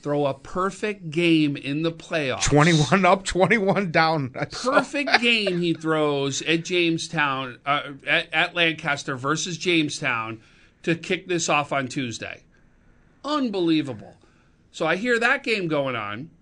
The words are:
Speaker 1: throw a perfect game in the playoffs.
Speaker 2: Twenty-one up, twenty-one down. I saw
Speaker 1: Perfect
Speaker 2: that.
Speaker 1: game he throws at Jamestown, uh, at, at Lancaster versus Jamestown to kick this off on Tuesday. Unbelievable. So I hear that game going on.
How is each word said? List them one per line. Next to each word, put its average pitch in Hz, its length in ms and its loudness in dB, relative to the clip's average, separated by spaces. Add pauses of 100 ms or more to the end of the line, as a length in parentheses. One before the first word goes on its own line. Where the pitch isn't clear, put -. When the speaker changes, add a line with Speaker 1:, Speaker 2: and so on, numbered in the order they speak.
Speaker 1:
throw 147 240 0
a 131 80 0
perfect 190 760 -6
game 156 460 4
in 143 260 -4
the 165 100 0
playoffs. 147 520 -4
Speaker 2:
Twenty-one 160 600 6
up, 190 200 4
twenty-one 190 680 2
down. 160 460 2
I 143 100 -4
saw 262 300 0
Speaker 1:
Perfect 285 340 -2
Speaker 2:
that. - 80 4
Speaker 1:
game 214 400 2
he 175 120 2
throws 151 680 0
at 165 220 0
Jamestown, 160 1000 -2
uh, 143 180 0 (240)
at, 156 260 0
at 170 240 0
Lancaster 156 600 -2
versus 156 400 -4
Jamestown 143 840 -2 (420)
to 165 140 0
kick 185 320 -6
this 170 200 -2
off 147 240 0
on 135 140 -2
Tuesday. 113 560 -8 (840)
Unbelievable. 175 920 -2 (560)
So 165 140 -4
I 165 100 2
hear 233 220 0
that 262 260 -2
game 208 240 -2
going 139 280 -2
on. 107 340 -8 (120)